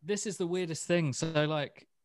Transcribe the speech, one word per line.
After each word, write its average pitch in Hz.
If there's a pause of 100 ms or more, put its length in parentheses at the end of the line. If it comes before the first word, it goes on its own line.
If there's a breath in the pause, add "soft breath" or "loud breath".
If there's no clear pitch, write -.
this 196
is 196
the 185
weirdest 175
thing. 165
So, 160
like, 151 (180)